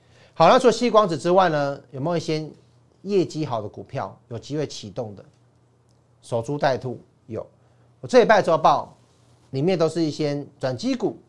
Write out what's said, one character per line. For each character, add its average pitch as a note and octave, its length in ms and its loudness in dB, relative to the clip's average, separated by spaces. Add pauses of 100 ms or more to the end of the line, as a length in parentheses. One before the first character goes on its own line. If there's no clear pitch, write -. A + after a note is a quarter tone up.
(320)
好， E3 160 4
那 B3 100 6
除 B3+ 80 2
了 A3 60 8
矽 A#3+ 180 -2
光 G#3 180 4
子 D#3+ 80 -2
之 E3+ 140 -2
外 F3+ 180 4
呢， C#3+ 320 -2 (120)
有 C3 80 -10
没 D#3+ 100 -4
有 F3 60 -2
一 D#3+ 40 -2
些 D#3 300 -6 (520)
业 F#3+ 220 0
绩 D3+ 220 -6
好 A2+ 160 -4
的 G#2 60 -10
股 G2+ 160 -16
票 A#2 340 -10 (100)
有 A#2 80 -10
机 C#3 200 -10
会 D3 100 -4
启 A2+ 240 -14
动 G#2+ 240 -10
的？ - 100 -20 (960)
守 A#2 200 -4
株 D3 160 -6
待 C3+ 180 0
兔 B2 220 -10 (280)
有， - 200 -10 (540)
我 B2 80 -14
这 B3 100 4
礼 A3 60 8
拜 F#3 180 6
周 D#3+ 160 2
报 D3 380 2 (540)
里 C3+ 120 -4
面 F#3 160 0
都 D#3+ 100 2
是 E3 140 -4
一 D#3 80 0
些 C#3+ 340 -4 (140)
转 C3 180 -4
机 B3+ 200 -4
股 F#3 200 -4 (120)